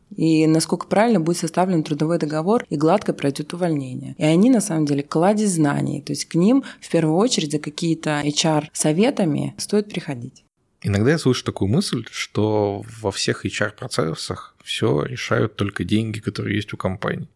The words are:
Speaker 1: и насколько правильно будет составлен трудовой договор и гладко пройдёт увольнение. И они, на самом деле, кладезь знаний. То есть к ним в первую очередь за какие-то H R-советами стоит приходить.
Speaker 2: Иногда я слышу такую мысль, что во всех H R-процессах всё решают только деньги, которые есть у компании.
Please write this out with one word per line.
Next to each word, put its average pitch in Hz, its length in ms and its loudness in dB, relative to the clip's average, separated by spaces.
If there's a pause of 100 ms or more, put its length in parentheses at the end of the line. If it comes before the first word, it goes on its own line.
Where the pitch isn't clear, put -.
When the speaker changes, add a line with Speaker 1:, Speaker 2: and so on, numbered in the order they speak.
(160)
Speaker 1:
и 156 320 4
насколько 160 400 2
правильно 208 320 4
будет 165 180 0
составлен 175 460 0
трудовой 156 340 0
договор 160 520 0
и 160 80 -2
гладко 165 360 2
пройдёт 143 400 -4
увольнение. 139 640 -4
И - 60 -2
они, 170 260 6
на 247 120 6
самом 160 240 0
деле, 143 180 0
кладезь 202 500 2
знаний. 143 480 0
То 147 120 -6
есть - 120 -6
к - 100 -14
ним 220 280 4 (160)
в - 100 -20
первую 160 280 2
очередь 185 340 0
за 147 80 -2
какие-то 156 640 -2
H 147 220 0
R-советами 156 1120 0
стоит 208 320 -2
приходить. 131 540 -10 (400)
Speaker 2:
Иногда 101 280 2
я 160 80 0
слышу 127 240 0
такую 101 260 -2
мысль, 127 400 0
что 104 760 -2 (180)
во 101 100 0
всех - 340 -4
H - 160 -4
R-процессах - 1000 -6
всё - 400 0
решают 120 520 -2
только 101 280 -4
деньги, 107 360 0
которые 107 360 -4
есть 107 180 -6
у - 40 -12
компании. - 580 -6